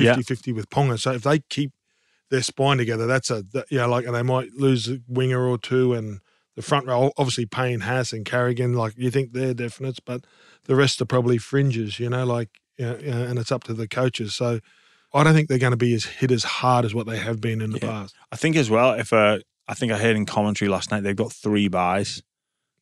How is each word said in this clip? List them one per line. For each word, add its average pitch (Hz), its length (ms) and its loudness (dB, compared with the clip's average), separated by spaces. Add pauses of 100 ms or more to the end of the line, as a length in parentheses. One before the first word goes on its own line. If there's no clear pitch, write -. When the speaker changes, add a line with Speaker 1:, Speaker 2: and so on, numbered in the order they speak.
Speaker 1:
Yeah. 120 120 8
Speaker 2:
fifty 127 80 -2
fifty 127 300 -6
with 110 180 -8
Ponga. 135 280 0
So 131 140 -2
if 120 100 -6
they 147 160 2 (120)
keep 139 220 -4 (580)
their 131 120 0
spine 135 360 0
together, 113 280 -2
that's 127 240 0
a, 107 220 -4
that, 131 180 -6
you 135 80 0
know, 120 100 2
like, 120 180 0
and 120 80 -4
they 120 80 -2
might 127 320 -2
lose 131 340 2
a 131 100 -6 (100)
winger 127 380 0
or 123 120 0
two, 127 360 0
and 107 260 -8 (360)
the 107 60 -12
front 139 240 0
row, 131 320 2
obviously 123 260 0
Payne, 123 360 -2
Haas 117 340 -2
and 110 100 -8
Carrigan, 123 480 0
like, 113 240 -2
you 123 140 -2
think 123 240 -2
they're 127 200 -2
definites, 120 500 -8
but 123 200 -10 (400)
the 135 100 0
rest 131 280 4
are - 20 0
probably 120 320 2
fringes, 113 640 -2
you 120 80 -4
know, 127 160 -2
like, 120 240 -2 (300)
you 127 80 -4
know, 120 120 -6
you 143 120 -8
know, 120 140 -2
and 123 140 -4
it's 117 140 -4
up 127 120 -4
to 117 100 -6
the 113 120 -6
coaches. 120 480 -2
So 120 260 -2 (520)
I 139 100 4
don't 156 120 8
think 151 160 4
they're 131 80 2
gonna 123 180 2
be 120 160 4
as 110 140 0
hit - 240 0
as 117 140 2
hard 123 420 2
as 104 80 -4
what 113 120 -4
they 113 120 -6
have 110 240 -4
been 113 180 -2
in 110 120 -4
the 117 100 -4
Speaker 1:
Yeah. 110 80 -4
Speaker 2:
past. 104 240 -10 (180)
Speaker 1:
I - 40 -12
think 160 200 2
as 117 140 2
well, 120 240 4
if, 113 180 -4
uh, 107 280 6 (280)
I - 60 -6
think 113 180 -2
I 101 60 -2
heard 113 180 2
in 104 80 0
commentary 104 460 0
last 92 200 -2
night, 107 120 -2
they've 101 120 -2
got 110 160 -2
three 104 380 0
buys 90 540 -2 (600)